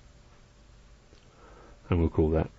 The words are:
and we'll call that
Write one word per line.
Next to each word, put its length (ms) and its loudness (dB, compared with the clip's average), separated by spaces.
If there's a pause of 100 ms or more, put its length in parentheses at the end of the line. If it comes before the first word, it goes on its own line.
(1900)
and 100 0
we'll 100 2
call 220 0
that 280 -2